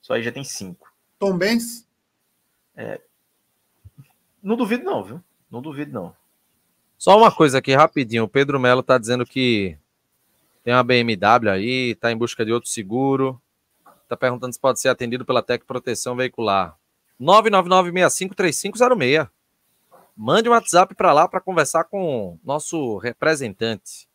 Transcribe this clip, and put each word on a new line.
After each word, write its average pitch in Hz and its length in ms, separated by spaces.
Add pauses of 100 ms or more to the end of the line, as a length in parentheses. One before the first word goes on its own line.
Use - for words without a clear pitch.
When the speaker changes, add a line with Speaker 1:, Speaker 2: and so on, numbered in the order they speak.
Speaker 1:
Só - 120
aí 117 80
já 117 100
tem 135 120
cinco. - 480 (260)
Speaker 2:
Tombense? 196 720 (880)
Speaker 1:
É. 113 260 (1400)
Não 202 120
duvido 247 280
não, 370 200
viu? 120 200 (260)
Não 120 120
duvido 147 300
não. 90 240 (840)
Speaker 3:
Só 196 200
uma 220 140
coisa 139 260
aqui, 135 160
rapidinho. 123 520
O - 40
Pedro 139 300
Melo 127 240
tá 131 140
dizendo 120 280
que 107 520 (880)
tem 120 100
uma 127 100
B 123 140
M 117 180
W 107 360
aí, 120 440
tá 117 160
em 113 60
busca 117 280
de 107 60
outro 117 180
seguro. 131 720 (680)
Tá 123 80
perguntando 123 380
se - 60
pode 127 200
ser 135 100
atendido 123 360
pela 123 160
Tec 123 240
Proteção 123 500
Veicular. 104 640 (400)
nove 202 320
nove 185 200
nove 180 220
meia 175 180
cinco 185 260
três 175 220
cinco 202 200
zero 247 180
meia. 147 360 (840)
Mande 165 320
um 240 40
WhatsApp 190 420
pra 180 200
lá 160 140
pra 185 140
conversar 165 440
com 131 480
o 80 100
nosso 139 540
representante. 117 1160